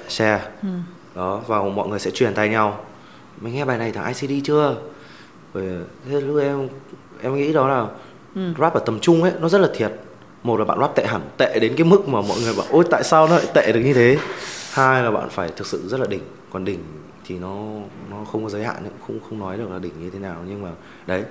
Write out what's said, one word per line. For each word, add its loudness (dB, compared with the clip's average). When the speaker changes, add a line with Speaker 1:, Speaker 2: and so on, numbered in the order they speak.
Speaker 1:
share." 0
Speaker 2:
Ừ. -4
Speaker 1:
Đó, -4
và 0
mọi -4
người -4
sẽ -4
truyền 0
tay 2
nhau: 0
"Mày -8
nghe -4
bài -2
này -4
thằng -6
I -4
C -6
D -4
chưa?" 2
Rồi, -6
thế 0
lúc 0
em, -2
em 0
nghĩ 0
đó 6
là 2
Speaker 2:
Ừ. -4
Speaker 1:
rap 2
ở 2
tầm 0
trung 6
ấy, 4
nó 0
rất 6
là 6
thiệt. -2
Một 2
là 2
bạn 0
rap 2
tệ 2
hẳn, -2
tệ 2
đến 2
cái 4
mức 6
mà 0
mọi -2
người 0
bảo: -2
"Ôi, 8
tại 2
sao 6
nó 6
lại 2
tệ 4
được 2
như 4
thế?" 6
Hai 4
là 0
bạn -2
phải -4
thực -8
sự -6
rất -2
là 0
đỉnh. -6
Còn -6
đỉnh -4
thì -10
nó, -10
nó -12
không -4
có -6
giới -6
hạn -8
nữa, -12
không, -8
không -10
nói -8
được -8
là -10
đỉnh -10
như -12
thế -12
nào. -10
Nhưng -10
mà -8
đấy, -2